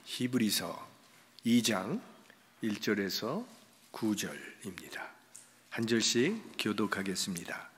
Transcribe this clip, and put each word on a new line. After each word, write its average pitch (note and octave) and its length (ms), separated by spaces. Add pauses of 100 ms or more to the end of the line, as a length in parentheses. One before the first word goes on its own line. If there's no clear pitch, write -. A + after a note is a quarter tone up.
히브리서 A2+ 840 (560)
이 A#2+ 200
장 A2 380 (600)
일 G#2+ 180
절에서 G#2+ 640 (460)
구 G#2+ 240
절입니다. - 960 (580)
한 A#2 160
절씩 A#2+ 560 (160)
교독하겠습니다. G2 1200